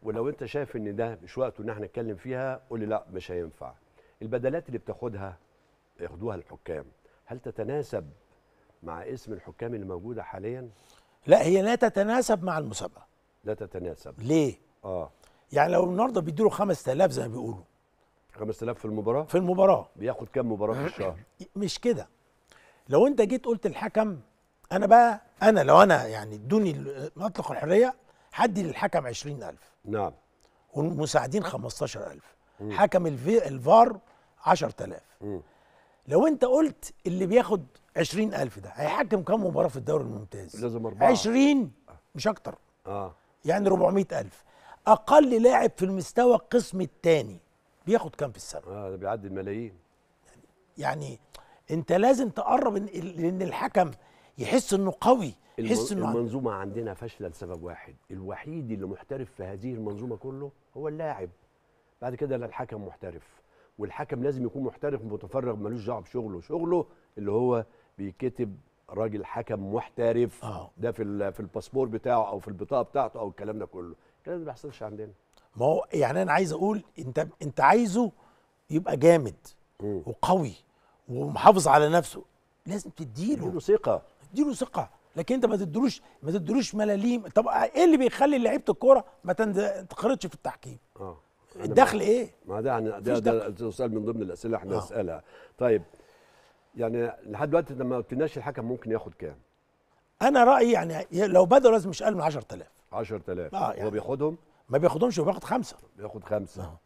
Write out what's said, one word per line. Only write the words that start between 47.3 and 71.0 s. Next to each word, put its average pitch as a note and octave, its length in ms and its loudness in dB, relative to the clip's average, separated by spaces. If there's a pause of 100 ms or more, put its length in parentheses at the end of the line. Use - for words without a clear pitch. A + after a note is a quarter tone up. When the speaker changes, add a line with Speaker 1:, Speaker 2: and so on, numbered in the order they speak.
Speaker 2:
بياخد F#3+ 280 0
كام C#3 160 -4
في G#2 60 -16
السنة؟ - 300 -14
Speaker 1:
آه، G2 240 -10
ده F#2+ 60 -8
بيعدي G2 320 -6
الملايين. G2 440 -8 (1040)
Speaker 2:
يعني C#3+ 400 -6 (520)
أنت D#3+ 220 -2
لازم A#3 360 4
تقرب A3 480 0
إن، G3+ 80 -4 (100)
لأن F3 480 -4
الحكم F3+ 480 0 (480)
يحس A3 360 0
إنه F#3+ 260 0
قوي، G#3+ 340 2 (240)
Speaker 1:
الم-، A2+ 80 -4
Speaker 2:
يحس A3 260 0
إنه F#3+ 160 -2
عن- A2+ 80 0
Speaker 1:
المنظومة A#2+ 360 -2
عندنا G2+ 420 -8
فاشلة G#2+ 340 -12
لسبب F2 340 -12
واحد، E2+ 320 -16 (160)
الوحيد A2 600 -12
اللي F#2+ 160 -8
محترف A#2+ 500 -12
في G2 80 -12
هذه G2+ 300 -10
المنظومة G#2+ 420 -8
كله C3+ 340 -12 (260)
هو D3 120 -8
اللاعب. D3 400 -8 (760)
بعد B2 120 -6
كده C3 220 -4
لا A#2+ 100 -6
الحكم G#2+ 400 -10
محترف، F2 360 -14 (560)
والحكم A#2+ 440 -8
لازم C3 220 -2
يكون C3+ 180 -6
محترف C3+ 420 -6
متفرغ، G#2+ 520 -6
ملوش G#2+ 300 -8
دعوة A2+ 140 -6
بشغله، G2+ 400 -8
شغله E3+ 460 -2 (320)
اللي G2+ 140 -4
هو A#2+ 320 2 (340)
بيكتب G2+ 580 -6 (340)
راجل G#2 340 -4
حكم G2+ 500 -6
محترف. A#2 720 -2
Speaker 2:
آه. F#2+ 320 -12
Speaker 1:
ده A#2 160 -4
في A2 100 -8